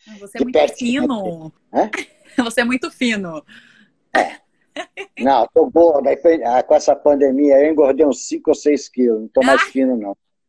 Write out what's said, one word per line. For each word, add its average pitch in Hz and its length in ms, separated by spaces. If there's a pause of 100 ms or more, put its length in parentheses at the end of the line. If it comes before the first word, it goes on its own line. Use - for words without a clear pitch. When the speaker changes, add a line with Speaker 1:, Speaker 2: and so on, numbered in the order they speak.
Speaker 1:
Ah, - 120
você - 160
é - 40
Speaker 2:
de 131 40
Speaker 1:
muito - 140
Speaker 2:
pertinho 254 440
Speaker 1:
fino. 180 440
Speaker 2:
aqui? 156 60 (200)
Hã? 214 180 (460)
Speaker 1:
<laughs> 247 80
Você 233 160
é 240 40
muito 254 260
fino. 196 540 (680)
Speaker 2:
É. - 220 (840)
Não, 127 340
tô 160 160
boa, 160 320
daí 135 180
foi, 165 260
ah, 123 180
com - 100
essa 147 220
pandemia 139 640
eu 151 140
engordei 147 340
uns 127 220
cinco 160 220
ou 143 40
seis 147 340
quilos, 117 340
não 110 60
tô 131 140
mais 131 180
Speaker 1:
Ah! - 40
Speaker 2:
fino, 262 320
não. 202 200 (320)